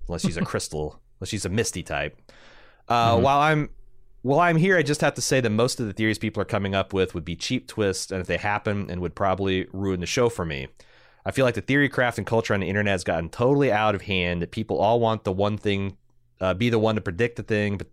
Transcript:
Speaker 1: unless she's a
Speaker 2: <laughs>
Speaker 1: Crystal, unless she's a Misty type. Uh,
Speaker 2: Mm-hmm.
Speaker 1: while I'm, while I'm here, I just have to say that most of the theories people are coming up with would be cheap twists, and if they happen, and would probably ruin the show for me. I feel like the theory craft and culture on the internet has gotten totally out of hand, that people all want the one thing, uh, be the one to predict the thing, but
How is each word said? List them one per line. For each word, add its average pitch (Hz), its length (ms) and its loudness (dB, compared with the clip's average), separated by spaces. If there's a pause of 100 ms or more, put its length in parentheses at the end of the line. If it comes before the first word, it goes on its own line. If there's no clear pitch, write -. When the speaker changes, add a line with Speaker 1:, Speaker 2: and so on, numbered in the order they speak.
Speaker 1:
unless 85 140 -6
she's 80 160 -2
a 85 40 -2
Speaker 2:
<laughs> 90 40 -2
Speaker 1:
Crystal, 76 540 -6 (200)
unless - 100 -10
she's 101 160 -6
a 92 40 -4
Misty 98 340 -2
type. 76 360 -6 (680)
Uh, 117 260 4
Speaker 2:
Mm-hmm. 117 80 4
Speaker 1:
while 139 160 4
I'm, 151 300 2 (540)
while 139 180 2
I'm 170 160 4
here, 185 200 4
I 160 60 4
just 143 180 0
have 147 140 2
to 120 60 -6
say 135 180 2
that 120 100 2
most 113 300 0
of 117 80 -2
the 98 60 -6
theories 110 260 0
people 107 220 -4
are 95 40 -2
coming 98 300 -2
up 95 180 0
with 92 220 0
would 82 100 -8
be 82 100 -6
cheap - 320 -4
twists, 98 440 -2
and 95 100 -4
if 85 60 -8
they 87 100 0
happen, 104 520 -2
and 90 120 -6
would 85 140 -6
probably 95 560 0
ruin 95 300 -2
the 85 60 -6
show 120 220 2
for 92 160 -6
me. 67 220 -6 (580)
I 98 60 -4
feel 131 140 2
like 120 100 2
the 98 60 -4
theory 139 280 2
craft 123 280 0
and 101 100 -6
culture 113 260 0
on 101 60 2
the 90 100 -2
internet 101 220 0
has 90 120 0
gotten 82 260 -2
totally 135 420 2
out 107 240 2
of 92 80 -4
hand, 87 380 0
that 87 100 -6
people 110 280 -4
all 110 200 4
want 110 240 0
the 101 80 -2
one 104 260 0
thing, 98 380 -2 (460)
uh, 92 120 0
be 120 160 0
the 113 100 2
one 110 160 2
to 104 60 -2
predict 98 360 -2
the 107 60 -8
thing, 104 340 0
but 85 160 -10